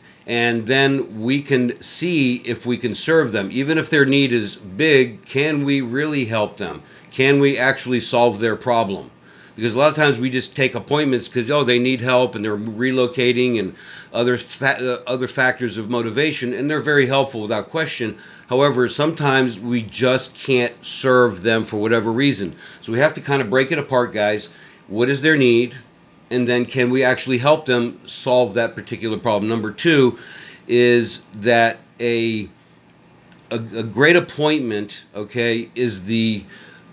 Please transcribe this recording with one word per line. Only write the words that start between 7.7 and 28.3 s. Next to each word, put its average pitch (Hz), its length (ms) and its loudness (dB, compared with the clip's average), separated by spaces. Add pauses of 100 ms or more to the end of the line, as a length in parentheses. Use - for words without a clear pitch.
solve 120 400 2
their 110 160 0
problem? 98 560 -2 (460)
Because 110 180 -2
a 127 40 0
lot 151 100 6
of 147 60 -2
times 143 240 2
we 127 100 -2
just 123 260 -4
take 131 200 0
appointments 131 520 -2
'cause, 120 240 -4
oh, 147 140 2
they 123 140 4
need 127 200 0
help 123 360 2
and 104 100 -6
they're 107 100 -2
relocating 123 1040 0
and 92 140 -4 (400)
other 120 240 0
fa-, - 420 -4
uh, 123 300 -6
other 127 180 -4
factors 123 500 -2
of 107 120 -8
motivation, 123 640 -2
and 135 160 -4
they're 156 100 -2
very 139 280 4
helpful 127 340 0
without 104 280 -4
question. 135 460 -4 (340)
However, 127 380 4
sometimes 135 720 0
we 120 220 -2
just 127 540 -2
can't 123 460 0
serve 123 600 2
them 113 240 0
for 110 120 -6
whatever 110 360 0
reason. 113 400 0 (280)
So 110 120 -8
we 120 60 0
have 156 160 2
to 147 60 -10
kinda 139 220 -2
break 131 280 2
it 147 80 -2
apart, 127 340 0
guys. 104 340 -2 (400)
What 117 220 0
is 139 140 -2
their 156 120 4
need? 123 400 4 (540)
And 123 180 0
then 123 180 0
can 123 260 0
we 131 120 2
actually 127 360 0
help 156 260 2
them 120 400 0
solve 123 480 0